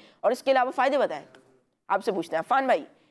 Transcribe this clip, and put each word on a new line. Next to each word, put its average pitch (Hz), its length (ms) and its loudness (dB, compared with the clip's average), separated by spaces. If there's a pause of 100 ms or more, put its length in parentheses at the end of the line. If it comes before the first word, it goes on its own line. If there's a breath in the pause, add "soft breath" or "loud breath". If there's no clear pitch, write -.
(200 loud breath)
اور 208 120 2
اس 254 100 -6
کے 269 80 0
علاوہ 262 260 2
فائدے 269 220 2
بتائیں، 160 260 -2 (640)
آپ 202 160 -2
سے 214 80 -2
پوچھتے 170 240 -4
ہیں 160 40 -2
عفان 262 260 0
بھائی، 190 180 2 (260 soft breath)